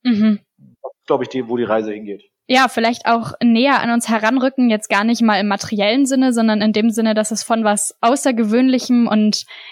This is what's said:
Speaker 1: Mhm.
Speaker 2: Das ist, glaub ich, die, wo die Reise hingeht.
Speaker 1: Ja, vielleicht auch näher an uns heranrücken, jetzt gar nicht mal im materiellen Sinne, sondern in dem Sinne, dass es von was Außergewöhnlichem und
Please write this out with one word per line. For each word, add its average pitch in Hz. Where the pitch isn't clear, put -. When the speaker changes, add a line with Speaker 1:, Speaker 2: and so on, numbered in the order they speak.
Speaker 1:
Mhm. 214
Speaker 2:
Das 131
ist, -
glaub 135
ich, 120
die, 127
wo 120
die 120
Reise 107
hingeht. 104
Speaker 1:
Ja, 254
vielleicht 233
auch 233
näher 240
an 233
uns 233
heranrücken, 247
jetzt 214
gar 202
nicht 233
mal 208
im 208
materiellen 208
Sinne, 262
sondern 220
in 214
dem 220
Sinne, 220
dass 214
es 220
von 226
was 208
Außergewöhnlichem 240
und 214